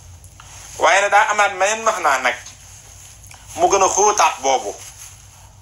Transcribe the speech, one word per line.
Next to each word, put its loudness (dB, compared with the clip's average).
Waaye 4
nag 0
daa 4
amaat 0
meneen -2
max -2
naa 0
nag, -2
mu 0
gën 2
a 2
xóotaat 0
boobu, -2